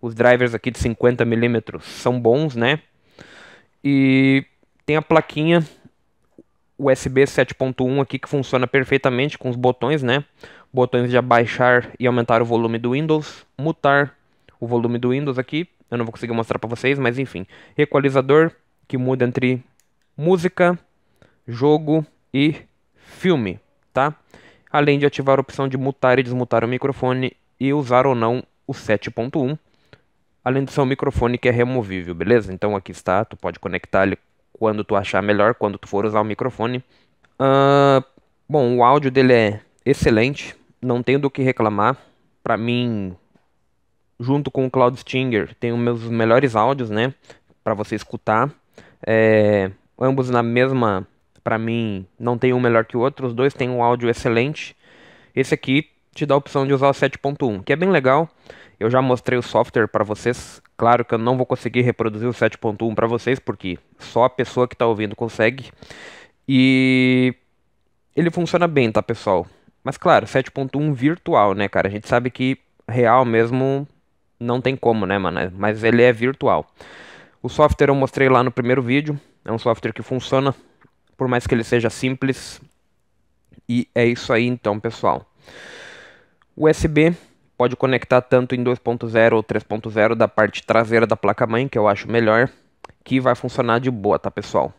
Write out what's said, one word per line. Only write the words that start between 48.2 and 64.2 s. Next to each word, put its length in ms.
É, 680
ambos 320
na 140
mesma, 600
pra 160
mim, 480
não 200
tem 140
um 80
melhor 240
que 120
o 40
outro, 260
os 80
dois 180
têm 160
um 140
áudio 260
excelente. 680
Esse 200
aqui 340
te 100
dá 100
a 40
opção 280
de 60
usar 160
o 60
sete 240
ponto 300
um, 140
que 100
é 40
bem 140
legal. 380
Eu 100
já 140
mostrei 360
o 40
software 440
pra 160
vocês. 600
Claro 300
que 80
eu 60
não 180
vou 80
conseguir 380
reproduzir 440
o 60
sete 240
ponto 320
um 60
pra 120
vocês, 320
porque 400
só 260